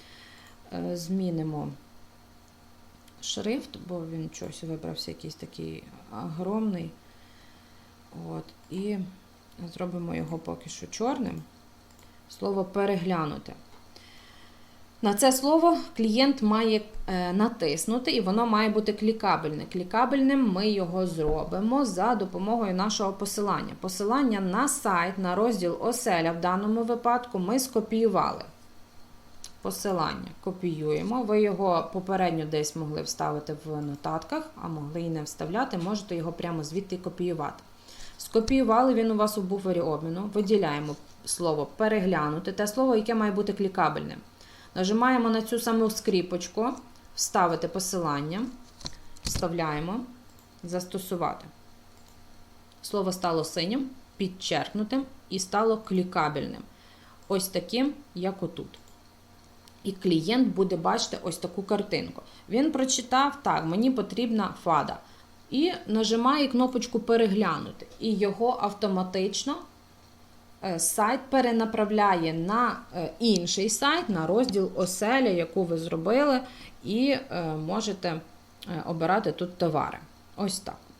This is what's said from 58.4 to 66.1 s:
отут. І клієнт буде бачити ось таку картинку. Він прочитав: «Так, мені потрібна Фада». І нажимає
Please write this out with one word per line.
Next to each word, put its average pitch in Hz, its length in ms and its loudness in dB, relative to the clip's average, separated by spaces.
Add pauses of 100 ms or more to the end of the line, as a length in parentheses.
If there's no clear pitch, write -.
отут. - 360 -10 (1040)
І 202 80 -4
клієнт 190 560 2
буде 185 280 0
бачити 185 480 -2
ось 170 140 -6
таку - 260 -6
картинку. 196 580 -2 (280)
Він 277 220 2
прочитав: 262 720 0
«Так, 160 220 2
мені 208 260 4
потрібна 220 640 0 (100)
Фада». 151 340 2 (560)
І 320 180 2 (160)
нажимає 233 600 4